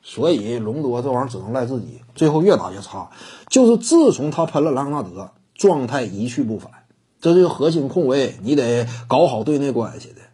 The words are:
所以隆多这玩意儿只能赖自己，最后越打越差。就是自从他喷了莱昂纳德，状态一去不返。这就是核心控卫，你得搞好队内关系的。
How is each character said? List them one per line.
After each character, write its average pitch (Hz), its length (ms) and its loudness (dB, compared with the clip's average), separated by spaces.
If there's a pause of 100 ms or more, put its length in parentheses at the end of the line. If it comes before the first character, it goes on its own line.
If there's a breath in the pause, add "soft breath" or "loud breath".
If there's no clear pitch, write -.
所 147 260 -2
以 117 280 -2
隆 117 240 -6
多 123 180 -4
这 139 80 -6
玩 127 140 -2
意 - 20 -4
儿 127 40 -10
只 120 80 -12
能 98 160 -10
赖 127 120 -2
自 123 140 -6
己， - 220 -14 (120)
最 160 140 2
后 156 140 2
越 190 160 4
打 95 140 -8
越 98 100 -14
差。 - 280 -14 (400 loud breath)
就 262 160 6
是 226 120 6
自 302 340 4
从 143 200 -4
他 165 140 0
喷 151 180 -2
了 160 80 0
莱 131 100 -2
昂 143 100 -6
纳 147 100 -4
德， 92 300 -14 (240)
状 151 320 2
态 131 160 -4
一 101 240 -6
去 123 160 -4
不 110 160 -4
返。 - 120 -18 (500)
这 170 120 4
就 180 60 6
是 180 80 6
核 156 240 0
心 147 160 -2
控 160 180 0
卫， 131 380 0
你 127 100 0
得 120 320 0 (220 loud breath)
搞 151 200 4
好 113 180 -4
队 151 120 0
内 139 140 -2
关 113 300 -4
系 - 80 -20
的。 - 60 -20 (180)